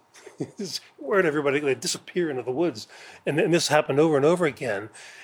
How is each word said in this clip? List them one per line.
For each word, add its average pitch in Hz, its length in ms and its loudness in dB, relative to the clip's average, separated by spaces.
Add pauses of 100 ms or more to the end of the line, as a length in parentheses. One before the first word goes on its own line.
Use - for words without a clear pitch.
(380)
<laughs> - 580 -10
Where'd 214 300 0
everybody, 143 340 0
they 139 160 0
disappear - 520 -6
into 127 140 -6
the 117 80 -6
woods. 131 380 -4 (360)
And, 147 140 0
and 170 160 2
this 165 140 2
happened 147 320 4
over 160 160 4
and 139 100 4
over 175 200 4
again. 110 420 -4 (360)